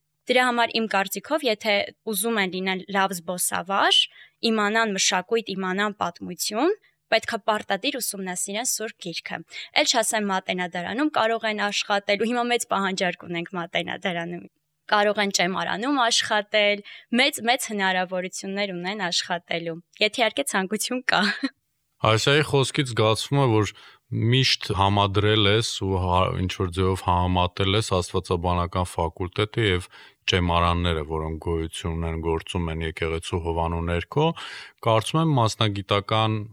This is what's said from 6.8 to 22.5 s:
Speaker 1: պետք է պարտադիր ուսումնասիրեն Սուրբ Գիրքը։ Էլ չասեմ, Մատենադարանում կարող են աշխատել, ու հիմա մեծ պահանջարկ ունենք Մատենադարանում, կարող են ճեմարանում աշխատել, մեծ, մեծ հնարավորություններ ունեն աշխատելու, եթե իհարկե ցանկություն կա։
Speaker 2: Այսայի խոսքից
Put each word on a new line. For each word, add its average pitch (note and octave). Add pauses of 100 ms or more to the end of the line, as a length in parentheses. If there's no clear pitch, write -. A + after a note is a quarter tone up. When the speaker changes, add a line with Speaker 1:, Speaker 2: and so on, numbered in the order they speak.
Speaker 1:
պետք A3
է A3
պարտադիր G#3
ուսումնասիրեն G3
Սուրբ G#3+
Գիրքը։ - (320)
Էլ -
չասեմ, A3
Մատենադարանում F#3
կարող A3+
են G#3+
աշխատել, G3+
ու A3
հիմա A#3+
մեծ A#3+
պահանջարկ F#3+
ունենք E3+
Մատենադարանում, F3 (420)
կարող G#3
են G3+
ճեմարանում F#3+
աշխատել, G#3 (280)
մեծ, C4+
մեծ A#3
հնարավորություններ F#3+
ունեն F#3
աշխատելու, E3+ (160)
եթե G#3+
իհարկե B3+
ցանկություն G#3+
կա։ F3 (800)
Speaker 2:
Այսայի B2+
խոսքից C3+